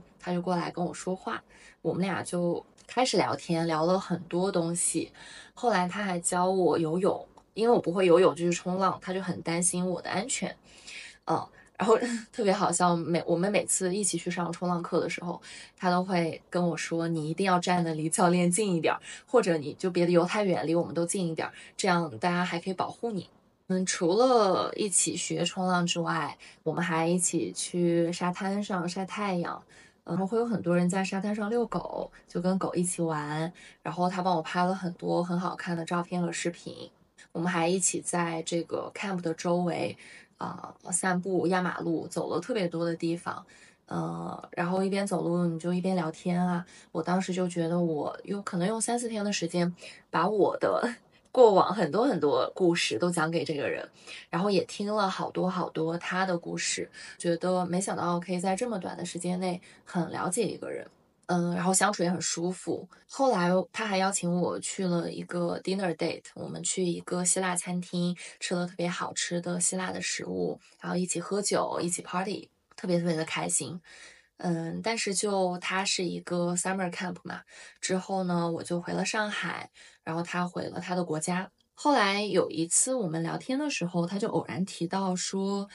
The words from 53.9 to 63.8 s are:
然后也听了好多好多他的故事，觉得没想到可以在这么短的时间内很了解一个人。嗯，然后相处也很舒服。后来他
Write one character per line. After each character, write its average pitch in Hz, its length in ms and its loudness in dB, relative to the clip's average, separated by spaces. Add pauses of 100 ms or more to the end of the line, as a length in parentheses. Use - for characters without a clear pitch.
然 170 100 -2
后 202 120 2
也 175 140 4
听 208 280 -4
了 202 160 2
好 - 220 -4
多 175 180 0
好 185 220 -2
多 160 260 -2
他 180 300 -2
的 175 100 0
故 170 180 -6
事， 170 320 -4 (300)
觉 170 200 0
得 180 280 0
没 180 160 0
想 196 160 -4
到 175 220 0
可 175 120 -6
以 180 80 0
在 190 160 0
这 240 140 -4
么 220 80 -4
短 180 180 -8
的 - 80 -8
时 175 140 -8
间 180 220 -2
内 180 200 -2 (240)
很 - 280 -2
了 - 180 -4
解 214 140 0
一 - 120 -2
个 - 140 -10
人。 - 180 -8 (380)
嗯， 175 300 2
然 175 80 -2
后 185 100 4
相 190 180 4
处 190 120 0
也 175 80 4
很 175 100 -2
舒 170 300 -2
服。 - 360 -6 (220)
后 269 220 4
来 180 180 4 (220)
他 226 160 -4